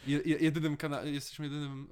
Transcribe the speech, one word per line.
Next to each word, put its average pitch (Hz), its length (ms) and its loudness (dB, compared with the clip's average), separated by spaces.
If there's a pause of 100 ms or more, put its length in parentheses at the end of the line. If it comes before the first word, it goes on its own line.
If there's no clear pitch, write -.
je-, 143 180 2
je-, 151 140 4
jedynym 156 380 4
kana-, 143 280 -2
jesteśmy 147 400 -4
jedynym 139 480 -6